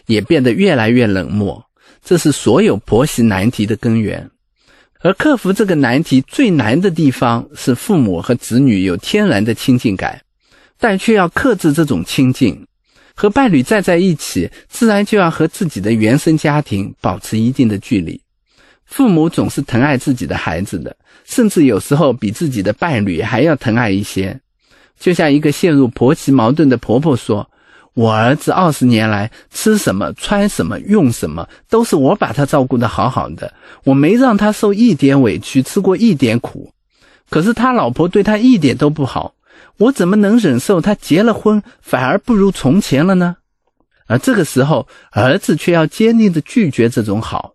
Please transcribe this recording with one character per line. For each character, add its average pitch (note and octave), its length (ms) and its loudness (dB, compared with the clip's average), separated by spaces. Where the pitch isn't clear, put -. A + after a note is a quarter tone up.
也 G#2+ 160 0
变 C3 240 2
得 B2+ 80 2
越 F#3 220 2
来 A2 160 0
越 A#2+ 160 4
冷 F#2+ 260 -2
漠， G2+ 320 -4
这 F3+ 140 2
是 D#3 120 0
所 B2 300 2
有 A2+ 160 2
婆 A2 300 0
媳 - 160 -2
难 G#2 280 0
题 A2 140 -4
的 A2 120 -2
根 A2+ 220 -2
源。 F2 320 -6
而 E3 140 0
克 D4+ 240 0
服 F#3 120 -4
这 G3 140 0
个 F#3+ 100 0
难 C#3 300 0
题 C3 160 2
最 A#3+ 300 0
难 C3 280 0
的 F#3+ 120 0
地 D#3 200 2
方 A#2+ 440 -2
是 - 200 -2
父 G3 220 -2
母 G2+ 240 0
和 - 140 -2
子 - 260 -2
女 A2+ 220 2
有 F#2 160 -2
天 G#3 280 -2
然 A2 160 0
的 A2+ 120 -2
亲 B2 240 0
近 G#2 180 -2
感， - 240 -8
但 G3+ 200 0
却 A3+ 160 0
要 F#3+ 160 4
克 B3+ 240 0
制 F3 180 0
这 D#3+ 100 0
种 A2 220 -2
亲 C3 260 0
近。 - 360 -2
和 G#3 160 0
伴 C4+ 200 2
侣 D#3 120 2
站 G#3+ 200 0
在 F3 140 2
一 F3+ 180 2
起， - 360 -6
自 - 180 -2
然 G#3 160 2
就 G#3 140 -2
要 F3+ 140 2
和 D#3+ 180 0
自 - 160 -8
己 C#3+ 160 -6
的 G#2 140 0
原 A2 240 2
生 D#3+ 180 0
家 D3+ 240 0
庭 G#2 400 -6
保 F#2+ 180 -4
持 - 200 -6
一 A2+ 120 0
定 C3 160 0
的 G#2 120 -2
距 F#2+ 240 -4
离。 - 180 -10
父 - 240 0
母 D#3+ 200 2
总 - 220 -4
是 - 120 -6
疼 - 200 -2
爱 C#3+ 140 0
自 C3 180 -2
己 B2 120 -8
的 F2+ 100 -6
孩 F2 260 -6
子 G2 160 -8
的， - 180 -14
甚 A3+ 240 0
至 F3 160 2
有 A2+ 160 2
时 - 160 -2
候 D3 160 2
比 A2 180 -4
自 D#3 180 -4
己 A#2+ 140 -4
的 G2+ 100 -2
伴 C#3 320 -2
侣 F2 160 -4
还 A2+ 200 -2
要 D#3 160 2
疼 - 180 -2
爱 A#2 160 0
一 F#2+ 100 0
些。 F#2+ 380 -6
就 F3+ 120 0
像 E3+ 180 0
一 C#3+ 100 2
个 D3+ 100 0
陷 E3+ 220 0
入 C#3 160 4
婆 B2 260 0
媳 - 160 -4
矛 B2 220 4
盾 D#3 160 2
的 B2 80 2
婆 A2+ 240 -2
婆 D3+ 160 0
说 A2 340 -6
：“我 A2+ 200 2
儿 A#2 220 2
子 - 160 -4
二 F3+ 180 2
十 C3+ 160 -2
年 A2 240 2
来 G#2 180 -2
吃 - 260 0
什 - 160 -2
么、 F#2+ 200 -4
穿 G3+ 360 -2
什 - 160 -6
么、 F#2+ 160 -6
用 F#3+ 300 2
什 G2 180 -6
么， D#2 200 -10
都 A3+ 140 2
是 A3+ 140 -2
我 C#3 180 2
把 - 180 -4
他 C#3+ 140 -2
照 C#3 160 0
顾 C3 160 -2
得 A#2 80 0
好 G#2+ 240 -2
好 E2+ 200 -6
的， - 220 -14
我 - 100 2
没 C#4 220 4
让 A#3+ 220 4
他 G#3+ 160 0
受 G#3 200 0
一 G#3+ 220 4
点 C#3 260 2
委 G#2+ 200 2
屈， - 240 -2
吃 - 160 -4
过 F#3 160 2
一 G#3+ 180 4
点 A#2+ 240 0
苦。 - 340 -16
可 D#3+ 140 0
是 G#3+ 100 2
他 B3 200 0
老 E3+ 180 0
婆 D#3+ 160 0
对 G3 160 2
他 G#3+ 160 0
一 B3 180 4
点 D3 200 0
都 D3 120 2
不 D3+ 160 -4
好， - 300 -8
我 A3+ 120 4
怎 F#3 160 0
么 F#3 80 2
能 G#3 240 4
忍 D3+ 220 2
受 F#3+ 200 0
他 G3+ 140 0
结 F#3 300 0
了 A#3 100 2
婚 G#3+ 260 0
反 B2+ 220 -4
而 C#3 140 0
不 - 140 -2
如 G3 200 2
从 C#3+ 280 0
前 C#3+ 240 0
了 F#3+ 120 2
呢？” F3 200 0
而 A2+ 100 -2
这 B3+ 160 0
个 G3 120 2
时 B2+ 180 0
候， C#3+ 240 0
儿 B2+ 260 0
子 F#3+ 200 -2
却 - 160 -2
要 E3 120 2
坚 A3 320 0
定 G#3+ 160 4
地 D#3+ 100 -2
拒 G#3 280 0
绝 A#2 180 0
这 A#2+ 140 -2
种 G#2+ 180 -2
好， - 340 -10